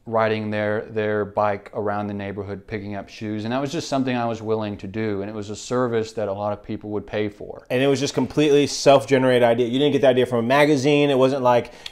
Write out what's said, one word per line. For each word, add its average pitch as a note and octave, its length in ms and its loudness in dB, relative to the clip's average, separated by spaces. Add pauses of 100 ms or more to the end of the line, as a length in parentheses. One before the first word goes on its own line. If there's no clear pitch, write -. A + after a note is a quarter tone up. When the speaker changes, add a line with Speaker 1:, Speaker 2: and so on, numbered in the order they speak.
Speaker 1:
riding A2 460 0
their, G#2+ 360 -2
their G#2+ 380 -2
bike G2+ 480 -4
around G#2 340 -4
the G#2 60 -8
neighborhood G2 540 -10
picking G2+ 300 -10
up G2 120 -12
shoes. G#2+ 360 -8
And A2+ 80 -6
that C3 100 -4
was C#3 100 -8
just D#3+ 160 -6
something C3 260 -2
I A#2+ 120 -2
was A2 160 -6
willing G#2+ 360 -4
to G#2 80 -14
do. G#2 360 -4
And G#2 80 -8
it A2 40 -12
was G#2 140 -10
a G#2 80 -10
service A#2 560 -2
that G#2+ 160 -4
a G2 40 -4
lot G#2 200 -4
of G#2 100 -10
people G#2+ 280 -10
would G#2 160 -6
pay G#2+ 240 -4
for. - 400 -16
Speaker 2:
And B2+ 120 0
it C#3 40 2
was C#3 120 2
just C#3 140 -4
completely C#3+ 540 2
self-generated B2+ 760 4
idea. A#2 260 2
You B2 100 -2
didn't C#3+ 140 2
get C3+ 100 2
the C3+ 60 6
idea B2 180 4
from A#2+ 140 0
a A#2 80 -2
magazine. C#3+ 600 4
It C3+ 80 2
wasn't C3 260 2
like A#2+ 300 2 (200)